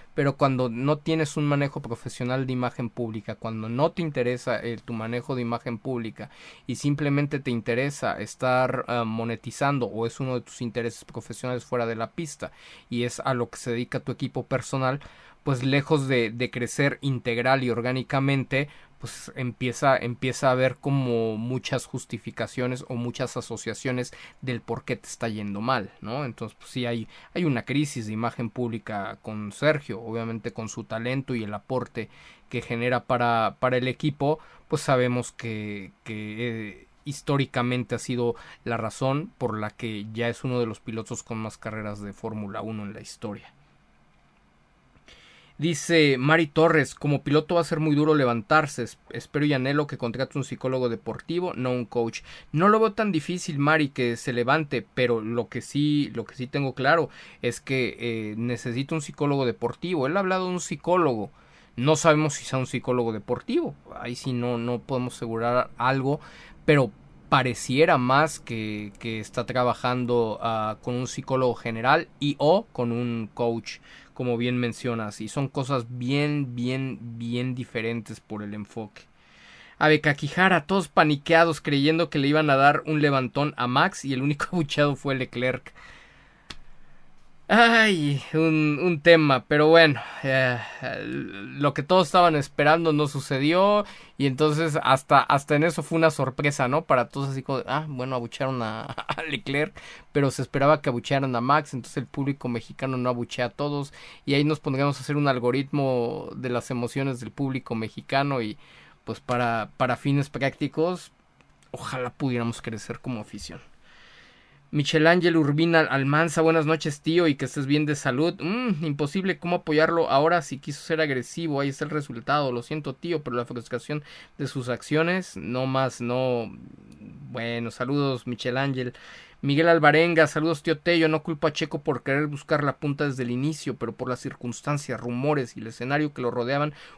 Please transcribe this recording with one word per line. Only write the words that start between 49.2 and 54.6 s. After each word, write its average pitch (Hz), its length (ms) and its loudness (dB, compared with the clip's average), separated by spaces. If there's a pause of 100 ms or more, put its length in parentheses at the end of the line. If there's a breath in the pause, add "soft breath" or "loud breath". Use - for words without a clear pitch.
y 147 80 2
anhelo 139 320 0
que 143 140 -10
contrate 127 400 -4
un 131 40 -2
psicólogo 127 460 -2
deportivo, 143 640 -6
no 127 160 -4
un 123 160 -2
coach. 117 360 -4 (300 loud breath)
No 175 180 6
lo 220 100 6
veo 220 140 4
tan 208 180 0
difícil, 165 480 -4
Mari, 147 300 4
que 120 280 0
se 135 160 -4
levante, 127 520 0 (100)